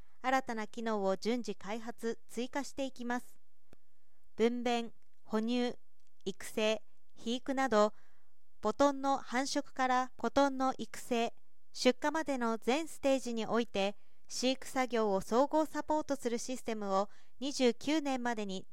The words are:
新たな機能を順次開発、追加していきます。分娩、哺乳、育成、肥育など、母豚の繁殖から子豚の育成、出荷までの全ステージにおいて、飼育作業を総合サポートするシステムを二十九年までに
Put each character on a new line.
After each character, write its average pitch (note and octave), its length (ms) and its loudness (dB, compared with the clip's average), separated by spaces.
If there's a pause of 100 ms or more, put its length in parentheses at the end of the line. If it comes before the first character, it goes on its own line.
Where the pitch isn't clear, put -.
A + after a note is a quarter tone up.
(220)
新 C4 220 4
た A#3+ 100 -4
な A3 140 -2
機 - 160 -6
能 A3 220 0
を F#3+ 120 4
順 A#3 260 0
次 G3+ 120 -4
開 G#3+ 240 -6
発、 A3+ 400 -4 (100)
追 A#3+ 200 -4
加 C#4 140 -2
し - 100 -8
て C#4 120 -2
い C4 60 -2
き B3 120 -6
ま A#3+ 160 0
す。 - 200 -8 (960)
分 A#3+ 280 2
娩、 A#3 280 0 (320)
哺 G#3+ 180 0
乳、 A#3+ 340 0 (480)
育 - 220 -4
成、 G#3+ 360 0 (340)
肥 A#3 220 -2
育 C4+ 180 -2
な C4+ 120 2
ど、 G#3+ 260 6 (680)
母 G#3+ 120 2
豚 C#4 280 4
の C#4 160 4
繁 B3 260 0
殖 C#4 300 -2
か C4 140 2
ら B3+ 300 2
子 A#3 120 0
豚 C#4 280 4
の C4 200 2
育 - 220 -6
成、 A#3 340 0 (400)
出 - 280 4
荷 D4+ 100 2
ま D#4 120 0
で C#4 140 0
の A3+ 220 0
全 D4+ 280 2
ス - 140 -8
テ C4+ 160 4
ー - 20 -2
ジ A#3+ 140 -4
に A3 140 -2
お A3 120 2
い A#3+ 60 2
て、 G3+ 300 0 (340)
飼 B3+ 220 2
育 C4 160 -4
作 B3+ 200 0
業 A3 260 2
を F#3+ 80 4
総 B3+ 260 4
合 D#4 180 4
サ D4 160 -4
ポ D4+ 180 0
ー D4+ 40 0
ト C#4 120 -2
す B3+ 140 -2
る A#3 80 0
シ B3+ 180 -4
ス A#3+ 60 -6
テ A3+ 140 -4
ム G3+ 180 -2
を G3 160 4 (300)
二 C#4 120 -2
十 B3+ 220 6
九 D4+ 260 0
年 C4+ 220 0
ま A#3+ 140 0
で G#3+ 100 -2
に F#3+ 280 -4